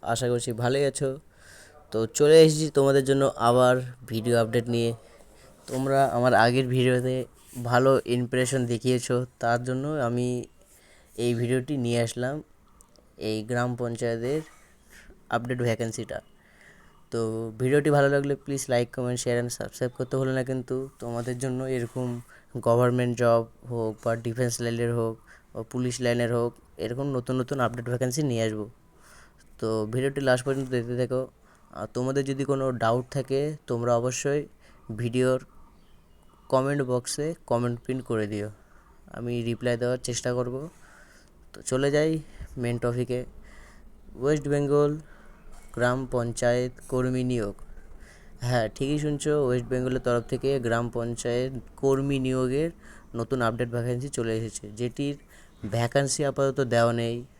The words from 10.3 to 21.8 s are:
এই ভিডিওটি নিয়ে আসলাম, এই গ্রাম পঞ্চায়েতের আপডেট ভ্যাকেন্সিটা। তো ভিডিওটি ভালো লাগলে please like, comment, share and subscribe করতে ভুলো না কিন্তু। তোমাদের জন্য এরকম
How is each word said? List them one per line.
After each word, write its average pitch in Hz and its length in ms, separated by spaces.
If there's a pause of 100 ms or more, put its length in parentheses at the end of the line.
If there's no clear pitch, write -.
এই 120 160
ভিডিওটি 127 340 (100)
নিয়ে 120 220
আসলাম, 123 280 (960)
এই 110 80 (140)
গ্রাম 123 200 (100)
পঞ্চায়েতের 120 600 (960)
আপডেট 123 300
ভ্যাকেন্সিটা। 113 520 (920)
তো 117 80 (400)
ভিডিওটি 143 360
ভালো 139 180
লাগলে 143 200 (100)
please 139 280
like, 120 220
comment, 123 300
share 120 180
and 120 160
subscribe 123 400
করতে 127 180
ভুলো 131 220
না 131 120
কিন্তু। 131 260 (260)
তোমাদের 120 400
জন্য 127 180 (160)
এরকম 123 320 (600)